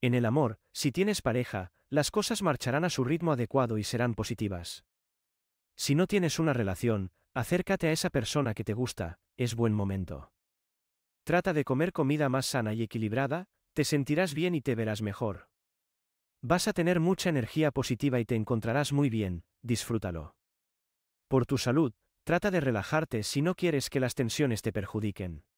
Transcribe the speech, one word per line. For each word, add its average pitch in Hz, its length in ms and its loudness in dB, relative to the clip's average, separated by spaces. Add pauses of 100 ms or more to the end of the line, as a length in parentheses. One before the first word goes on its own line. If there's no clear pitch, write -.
En 123 140 2
el 123 100 4
amor, 117 360 2 (120)
si 143 200 -2
tienes 196 280 0
pareja, 113 520 -2 (180)
las 143 220 2
cosas 208 300 -2
marcharán 143 420 0
a 180 60 0
su 135 120 -2
ritmo 160 300 0
adecuado 120 440 0
y 104 60 -2
serán 120 320 0
positivas. 101 680 -6 (920)
Si - 200 0
no 180 100 4
tienes 180 320 2
una 160 140 2
relación, 104 580 0 (240)
acércate 175 540 0
a 156 40 2
esa 160 160 -2
persona 131 460 0
que - 80 -8
te 107 100 -4
gusta, 104 460 -4 (180)
es 117 200 -2
buen 113 180 4
momento. 95 580 -4 (920)
Trata 175 280 2
de 151 120 2
comer 147 280 0
comida 147 360 2
más 131 180 0
sana 110 260 -2
y 113 100 -2
equilibrada, 120 640 -2 (260)
te 147 120 2
sentirás 147 480 0
bien 170 220 0
y 151 60 0
te 120 160 -2
verás 110 260 -2
mejor. 104 460 -4 (920)
Vas 165 280 0
a 208 40 0
tener 180 280 4
mucha 180 300 2
energía 147 420 2
positiva 127 480 0
y 113 40 0
te 117 120 -2
encontrarás 117 560 0
muy 143 180 2
bien, 95 320 -2 (180)
disfrútalo. 104 760 -4 (880)
Por 131 200 4
tu 135 120 0
salud, 127 340 2 (340)
trata 180 240 0
de 185 100 2
relajarte 123 640 0
si 139 200 0
no 175 120 2
quieres 151 360 0
que 139 100 0
las 127 140 -2
tensiones 120 480 0
te 110 100 -2
perjudiquen. 98 720 -6 (140)